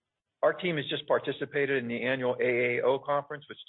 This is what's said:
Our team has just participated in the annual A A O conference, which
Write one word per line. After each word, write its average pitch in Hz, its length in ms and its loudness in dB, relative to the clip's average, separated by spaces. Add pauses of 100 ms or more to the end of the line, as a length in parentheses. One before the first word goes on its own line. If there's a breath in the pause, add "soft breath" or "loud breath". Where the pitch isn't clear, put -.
(420)
Our 160 100 6
team 170 240 -2
has 139 120 0
just - 200 -4
participated 139 760 0
in 117 60 -6
the 117 140 -4
annual 127 380 0
A 123 380 2
A - 60 0
O 131 140 4
conference, 143 500 -4
which - 100 -14 (100)